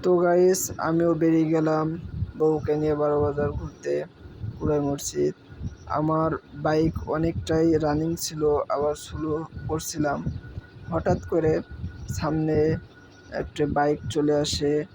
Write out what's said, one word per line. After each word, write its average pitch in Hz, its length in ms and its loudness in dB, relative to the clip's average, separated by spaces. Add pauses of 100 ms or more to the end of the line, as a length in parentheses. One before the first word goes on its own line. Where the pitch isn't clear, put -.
তো 180 140 4
গাইস, 180 600 4
আমিও 170 360 2
বেরিয়ে 160 340 4
গেলাম 156 520 2 (380)
বউকে 156 380 2
নিয়ে 151 180 2
বারোবাজার 147 560 2
ঘুরতে, 147 540 -4 (560)
গোড়ার 151 220 0
মসজিদ। 143 520 -2 (520)
আমার 160 440 0 (240)
বাইক 156 560 0
অনেকটাই 160 680 2
রানিং 156 380 0
ছিল, 156 260 -6 (260)
আবার 147 260 0
স্লো 156 500 -6 (240)
করছিলাম। 156 560 -2 (640)
হঠাৎ 170 400 0
করে 160 320 2 (480)
সামনে 156 680 0 (540)
একটা - 360 -4
বাইক 147 320 0 (120)
চলে 147 240 2
আসে 151 500 0 (100)